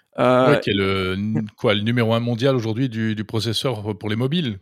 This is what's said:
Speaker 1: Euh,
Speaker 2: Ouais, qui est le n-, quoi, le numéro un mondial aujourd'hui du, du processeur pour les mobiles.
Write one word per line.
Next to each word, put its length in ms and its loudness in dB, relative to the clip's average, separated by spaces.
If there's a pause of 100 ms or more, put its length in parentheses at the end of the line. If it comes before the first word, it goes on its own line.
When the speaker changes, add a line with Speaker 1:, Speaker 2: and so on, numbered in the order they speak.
(200)
Speaker 1:
Euh, 320 4
Speaker 2:
Ouais, 80 4
qui 100 -2
est 40 2
le 400 0
n-, 340 -2 (100)
quoi, 160 2
le 80 0
numéro 320 2
un 60 2
mondial 360 0
aujourd'hui 320 -2
du, 280 -2
du 100 -4
processeur 720 -4
pour 120 -6
les 60 -2
mobiles. 460 -2